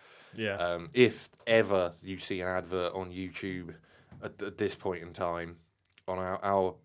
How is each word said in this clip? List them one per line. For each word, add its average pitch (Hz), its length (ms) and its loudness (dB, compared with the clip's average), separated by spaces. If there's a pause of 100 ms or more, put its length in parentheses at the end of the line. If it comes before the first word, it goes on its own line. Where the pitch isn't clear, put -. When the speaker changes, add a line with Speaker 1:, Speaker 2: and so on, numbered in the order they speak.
(360)
Speaker 1:
Yeah. 107 220 -4
Speaker 2:
Um, 87 360 -2
if 123 360 6 (180)
ever 98 460 6 (100)
you 95 160 -8
see 92 220 -4
an 90 80 -2
advert 90 440 -2
on 92 200 -6
YouTube 90 600 -8 (480)
at, - 220 -10
at 101 140 -8
this 104 180 0
point 90 280 -4
in 87 100 -12
time 85 440 -4 (500)
on 92 120 -2
our, 92 240 -4
our 98 420 2